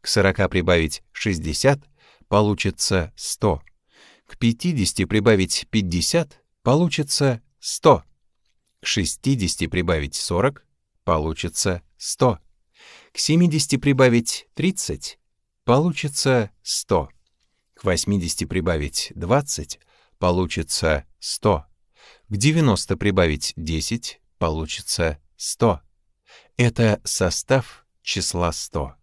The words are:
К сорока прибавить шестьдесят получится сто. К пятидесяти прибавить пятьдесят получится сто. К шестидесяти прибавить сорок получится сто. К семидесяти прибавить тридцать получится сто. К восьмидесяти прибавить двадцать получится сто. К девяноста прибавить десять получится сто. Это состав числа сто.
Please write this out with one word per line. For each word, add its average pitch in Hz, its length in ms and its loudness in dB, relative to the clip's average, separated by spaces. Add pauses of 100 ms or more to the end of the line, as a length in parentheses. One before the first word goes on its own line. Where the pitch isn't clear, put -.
К - 60 -14
сорока 95 420 2
прибавить 85 600 0
шестьдесят 98 680 0 (480)
получится 101 880 0
сто. - 440 -2 (640)
К - 140 -20
пятидесяти 117 680 0
прибавить 101 640 2
пятьдесят 101 720 -2 (220)
получится 143 800 0 (160)
сто. - 460 4 (760)
К - 60 -10
шестидесяти 101 800 -2
прибавить 80 480 -2
сорок 107 500 -2 (380)
получится 85 800 -2 (160)
сто. - 400 0 (760)
К - 60 -14
семидесяти 156 580 2
прибавить 127 760 2
тридцать - 640 -6 (460)
получится 135 840 0 (120)
сто. - 480 -2 (640)
К - 100 -20
восьмидесяти 90 600 0
прибавить 80 720 -4
двадцать 120 640 -2 (380)
получится 87 880 0 (140)
сто. - 480 -2 (640)
К 104 80 -6
девяноста 127 600 2
прибавить 90 600 2
десять 80 640 -6 (180)
получится 80 800 -4 (180)
сто. - 460 0 (760)
Это 113 480 2
состав - 800 -2 (160)
числа - 520 -2
сто. - 500 -6